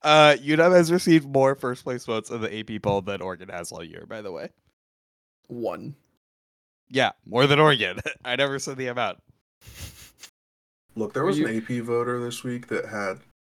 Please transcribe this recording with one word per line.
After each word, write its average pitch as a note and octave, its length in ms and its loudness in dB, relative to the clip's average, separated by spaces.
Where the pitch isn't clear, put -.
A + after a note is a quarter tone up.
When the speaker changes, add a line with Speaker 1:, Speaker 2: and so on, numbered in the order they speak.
Speaker 1:
Uh, D3+ 380 8
U C#3+ 140 0
W F3 220 6
has E3+ 160 6
received D#3+ 360 4
more C3+ 280 2
first B2 260 -6
place B2 220 -8
votes A2 260 -4
in A#2 100 -8
the A2 140 -6
A A2 80 -8
P G#2+ 160 -10
poll G2+ 220 0
than G2 200 -8
Oregon F#2 280 -10
has F2 240 -12
all E2 100 -14
year, E2 260 -16
by A2 140 -12
the G2 80 -10
way. E2+ 200 -12
Speaker 2:
One. A2+ 480 -8
Speaker 1:
Yeah, B2 220 0
more B2+ 240 2
than C#3+ 100 4
Oregon. A2 400 2
<laughs> - 120 -18
I B2 120 -4
never C#3 240 -2
said C3+ 160 -10
the C3 100 -6
amount. A#2+ 320 -4
Speaker 3:
Look, A2+ 180 -6
there C3+ 120 -4
Speaker 2:
Are - 20 0
Speaker 3:
was D3 120 0
Speaker 2:
you D3+ 100 0
Speaker 3:
an A2 80 -4
A A2 40 -2
P A#2+ 200 -6
voter A#2+ 420 -4
this A#2+ 220 -10
week B2 240 -10
that - 160 -6
had G2+ 340 -8